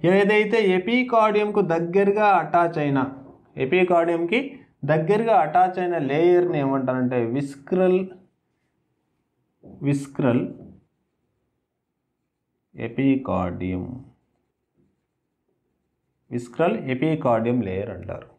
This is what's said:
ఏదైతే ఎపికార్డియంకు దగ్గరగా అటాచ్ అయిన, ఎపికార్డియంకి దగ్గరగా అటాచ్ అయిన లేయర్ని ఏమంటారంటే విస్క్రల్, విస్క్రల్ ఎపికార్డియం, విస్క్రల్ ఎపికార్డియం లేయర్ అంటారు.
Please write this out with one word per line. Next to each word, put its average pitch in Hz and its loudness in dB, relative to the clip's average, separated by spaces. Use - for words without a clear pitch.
ఏదైతే 208 2
ఎపికార్డియంకు 214 0
దగ్గరగా 196 2
అటాచ్ 165 0
అయిన, 139 0
ఎపికార్డియంకి 170 2
దగ్గరగా 208 2
అటాచ్ 180 2
అయిన 175 -2
లేయర్ని 175 4
ఏమంటారంటే 127 0
విస్క్రల్, 185 0
విస్క్రల్ 139 -2
ఎపికార్డియం, 92 -2
విస్క్రల్ 165 -4
ఎపికార్డియం 127 0
లేయర్ 95 -6
అంటారు. 92 -12